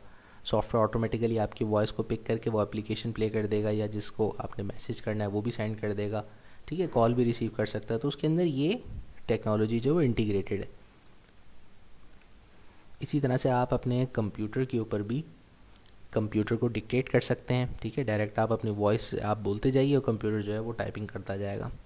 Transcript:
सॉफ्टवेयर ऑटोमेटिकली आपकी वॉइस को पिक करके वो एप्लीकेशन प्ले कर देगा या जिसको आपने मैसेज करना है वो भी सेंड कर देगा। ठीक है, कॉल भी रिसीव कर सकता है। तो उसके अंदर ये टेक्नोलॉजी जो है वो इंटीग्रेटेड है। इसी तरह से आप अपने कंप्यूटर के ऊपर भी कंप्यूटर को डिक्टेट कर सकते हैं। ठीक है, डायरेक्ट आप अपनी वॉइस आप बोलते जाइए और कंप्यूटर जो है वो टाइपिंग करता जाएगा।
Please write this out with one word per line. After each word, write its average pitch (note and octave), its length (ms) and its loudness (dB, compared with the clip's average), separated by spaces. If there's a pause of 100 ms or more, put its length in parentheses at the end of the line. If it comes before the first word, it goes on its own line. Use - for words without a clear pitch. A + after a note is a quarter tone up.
(440)
सॉफ्टवेयर A2 400 2
ऑटोमेटिकली A2+ 540 2
आपकी G#2 260 0
वॉइस G#2+ 260 2
को - 120 -4
पिक A2 240 -4
करके A2+ 240 0
वो G#2+ 120 2
एप्लीकेशन G#2+ 500 -2
प्ले A2 180 0
कर G#2+ 160 0
देगा G#2 240 2
या G#2+ 180 0
जिसको G#2 400 0 (120)
आपने - 240 -6
मैसेज G2+ 360 -6
करना G#2+ 240 -2
है G2+ 60 0
वो G#2 120 0
भी A#2 80 0
सेंड A2 300 -4
कर G#2 140 0
देगा। G#2 300 -2 (440)
ठीक E3 120 -4
है, F3 60 2
कॉल A#2 280 4
भी B2 100 4
रिसीव A#2 260 0
कर G#2+ 160 0
सकता - 280 -2
है। A2+ 60 0
तो C#3+ 80 0
उसके D3 180 -2
अंदर E3 180 4
ये D#3+ 380 2 (460)
टेक्नोलॉजी A2 520 2
जो C3 100 2
है D#3 40 4
वो F3 80 4
इंटीग्रेटेड G#2 580 2
है। - 80 -6 (2250)
इसी - 180 0
तरह C3 160 4
से C3 140 4
आप B2 240 4
अपने B2 300 2 (100)
कंप्यूटर G#2+ 500 -2
के B2+ 140 -2
ऊपर G#2+ 260 0
भी B2 200 -2 (880)
कंप्यूटर G#2+ 440 2
को A#2+ 120 2
डिक्टेट A#2 400 0
कर B2 140 6
सकते - 320 0
हैं। B2 240 0
ठीक A2 200 -4
है, C#3 60 0
डायरेक्ट G#2+ 340 0
आप A2 140 4
अपनी G#2+ 200 0
वॉइस G#2 440 2
आप G#2 240 0
बोलते G#2 300 2
जाइए C3+ 240 4
और C3 80 4
कंप्यूटर G#2+ 400 0
जो G#2 100 -4
है G#2+ 80 -2
वो A2+ 140 -6
टाइपिंग G#2 340 -4
करता G2+ 280 -6
जाएगा। G2+ 340 -4 (160)